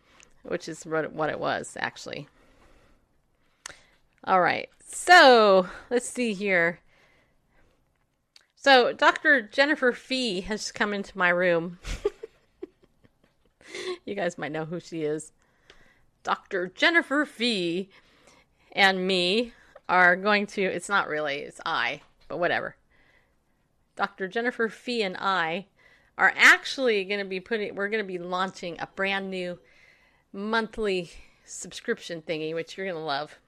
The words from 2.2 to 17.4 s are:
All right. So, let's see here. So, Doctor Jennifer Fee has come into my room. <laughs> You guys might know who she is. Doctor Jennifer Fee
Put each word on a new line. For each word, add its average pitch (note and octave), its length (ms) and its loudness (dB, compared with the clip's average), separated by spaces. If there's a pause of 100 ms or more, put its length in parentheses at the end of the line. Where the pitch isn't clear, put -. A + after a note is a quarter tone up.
All F#3+ 160 2
right. C#3+ 280 0 (160)
So, A#3 840 8 (200)
let's B3 200 -2
see A#3 260 -4
here. F3 460 0 (1800)
So, B3+ 360 6
Doctor D4 480 4
Jennifer C#4 520 2
Fee A#3+ 500 -4
has - 300 -8
come G#3 200 -2
into G3+ 240 -8
my F3+ 120 4
room. F3 560 2
<laughs> - 40 -12 (2250)
You G3+ 120 -10
guys F3 200 -4
might D3 140 -8
know D#3 140 -6
who E3 160 -8
she D#3+ 240 -8
is. D3+ 260 -4 (920)
Doctor - 500 -4
Jennifer D4+ 500 2
Fee G3 640 -2 (840)